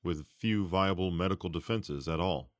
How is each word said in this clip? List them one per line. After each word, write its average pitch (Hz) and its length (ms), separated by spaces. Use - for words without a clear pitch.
with 82 240
few 104 300
viable 92 420
medical 92 400
defenses 82 600
at 80 100
all. 82 400